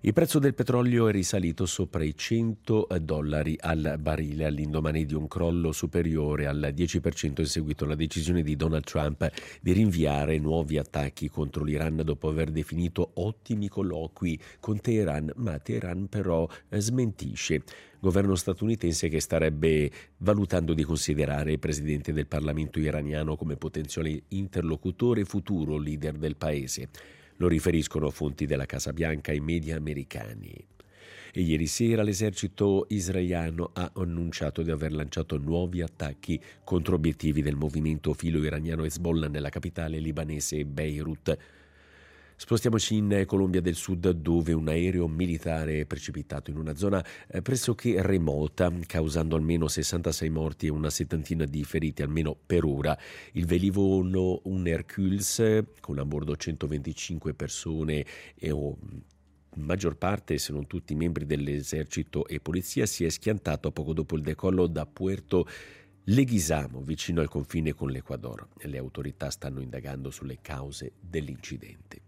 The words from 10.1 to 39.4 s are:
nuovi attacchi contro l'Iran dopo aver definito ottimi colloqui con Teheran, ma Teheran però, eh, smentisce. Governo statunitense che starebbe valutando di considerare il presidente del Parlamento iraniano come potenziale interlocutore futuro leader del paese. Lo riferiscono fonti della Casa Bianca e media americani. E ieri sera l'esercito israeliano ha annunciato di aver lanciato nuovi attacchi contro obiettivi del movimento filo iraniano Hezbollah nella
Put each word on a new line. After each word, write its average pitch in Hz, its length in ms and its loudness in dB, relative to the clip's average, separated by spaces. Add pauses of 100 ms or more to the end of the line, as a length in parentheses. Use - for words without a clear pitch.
nuovi 76 400 2
attacchi 71 500 -2
contro 73 360 -4
l'Iran 78 420 0
dopo 78 240 -2
aver 78 220 0
definito 82 640 -2
ottimi 104 520 -2
colloqui 82 720 -4 (200)
con 107 200 -2
Teheran, 80 580 0
ma 98 200 -2
Teheran 95 500 -4
però, 87 400 0 (220)
eh, 101 100 0
smentisce. 107 840 0 (360)
Governo 95 360 4
statunitense 90 760 0
che 78 100 0
starebbe 78 680 4 (280)
valutando 90 580 2
di 78 80 2
considerare 73 680 0
il 73 60 0
presidente 73 540 -2
del 73 140 0
Parlamento 76 520 -2
iraniano 76 560 0
come 73 200 -4
potenziale 78 720 -4
interlocutore 95 1000 0
futuro 82 520 -2
leader 76 360 -4
del 76 220 -4
paese. 69 540 -4 (480)
Lo 87 120 4
riferiscono 78 640 2
fonti 73 340 -4
della 69 200 0
Casa 69 280 -6
Bianca 78 400 -2
e 73 80 -2
media 80 340 -2
americani. 57 760 -8 (800)
E 92 80 0
ieri 80 260 4
sera 113 340 4
l'esercito 101 840 2
israeliano 87 840 0
ha 87 200 -4
annunciato 82 680 -2
di 82 100 0
aver 78 220 -2
lanciato 76 440 -2
nuovi 85 440 0
attacchi 78 600 -4 (220)
contro 90 320 2
obiettivi 78 460 2
del 71 160 2
movimento 76 560 0
filo 80 280 0
iraniano 78 440 -2
Hezbollah 82 420 0
nella 73 220 -4